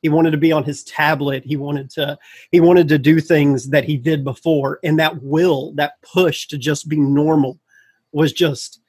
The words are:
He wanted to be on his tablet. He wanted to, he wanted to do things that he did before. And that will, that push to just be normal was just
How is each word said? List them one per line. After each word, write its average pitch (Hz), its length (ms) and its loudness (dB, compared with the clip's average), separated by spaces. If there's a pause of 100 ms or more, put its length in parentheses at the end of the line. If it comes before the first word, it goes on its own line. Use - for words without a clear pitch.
He 156 60 0
wanted 160 220 2
to 156 60 -2
be 160 140 2
on 151 120 0
his 147 200 -8
tablet. 143 600 -2
He 143 140 -8
wanted 139 340 -6
to, 143 240 -6 (360)
he 175 80 6
wanted 170 300 6
to 151 100 4
do 156 200 4
things 143 500 0
that 139 160 0
he 147 120 -4
did 143 260 -2
before. 139 600 -2
And 156 160 0
that 156 240 -2
will, 151 540 0
that 147 160 -2 (100)
push 180 460 -2
to 147 100 -10
just 147 280 -6
be 151 100 -4
normal 143 640 0 (520)
was 151 220 0
just - 560 -4